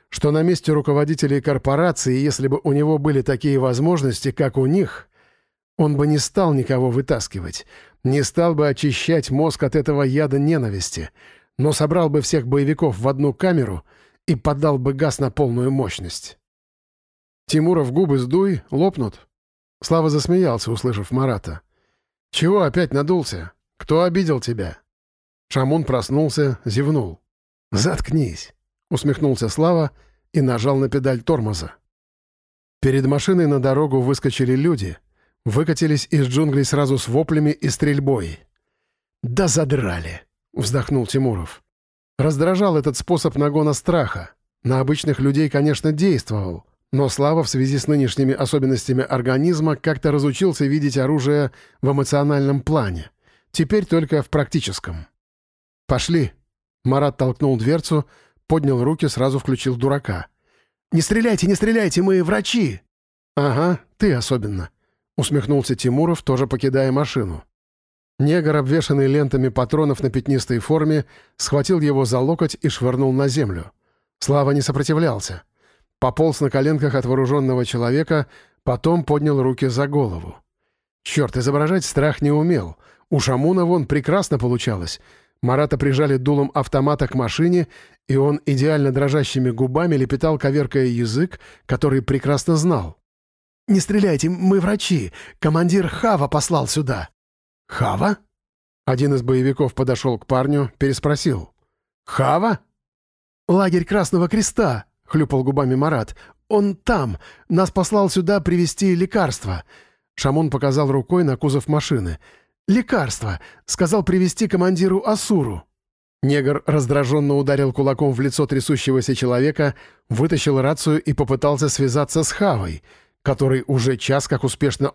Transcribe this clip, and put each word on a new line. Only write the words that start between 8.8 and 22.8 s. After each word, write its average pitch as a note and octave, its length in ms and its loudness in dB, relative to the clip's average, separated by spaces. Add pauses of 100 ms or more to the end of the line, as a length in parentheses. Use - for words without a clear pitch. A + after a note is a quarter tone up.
мозг C#3+ 320 0
от C#3 120 -2
этого C#3+ 280 0
яда C#3 360 0
ненависти, A2+ 720 -2 (480)
но D3 140 2
собрал D#3 360 2
бы D3 120 2
всех C3 260 -2
боевиков C#3 520 0
в A#2 100 -2
одну C#3 240 0
камеру B2+ 520 -2 (420)
и E3 80 0
подал C#3+ 440 0
бы C3 140 -2
газ C#3 260 -2
на C3+ 120 -2
полную B2 400 0
мощность. G2+ 680 -6 (1080)
«Тимуров, D#3+ 460 2
губы C#3+ 260 2
сдуй, D#3 520 0
лопнут». C#3 560 -2 (560)
Слава E3 280 2
засмеялся, D3 600 0
услышав A2 400 -4
Марата. B2 500 -4 (680)
«Чего F#3+ 320 2
опять D#3+ 300 0